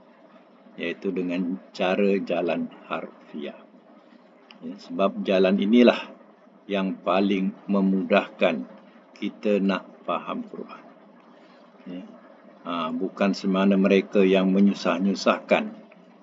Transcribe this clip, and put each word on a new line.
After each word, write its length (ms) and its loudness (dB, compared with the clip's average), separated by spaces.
iaitu 340 -6
dengan 480 -4
cara 480 0
jalan 480 -2
harfiah. 680 -10
Ya, 160 -14
sebab 480 -4
jalan 360 2
inilah 540 4
yang 280 -2
paling 560 0
memudahkan 960 0
kita 400 -2
nak 240 0
faham 400 -6
Quran. 360 -16
Ya. 160 -14
Ha, 320 -6
bukan 400 -2
semana 400 2
mereka 480 4
yang 320 4
menyusah-nyusahkan, 1200 0